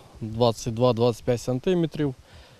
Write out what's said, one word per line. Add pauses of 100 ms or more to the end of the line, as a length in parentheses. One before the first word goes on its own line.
(220)
двадцять
два-двадцять
п'ять
сантиметрів. (440)